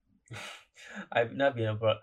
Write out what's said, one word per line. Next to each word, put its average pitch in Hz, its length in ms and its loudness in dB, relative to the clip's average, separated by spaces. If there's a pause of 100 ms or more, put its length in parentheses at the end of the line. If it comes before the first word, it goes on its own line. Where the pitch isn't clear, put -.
(300)
<laughs> - 840 -14
I've 117 200 2
not 135 240 2
been 110 180 0
uplo-, 110 280 2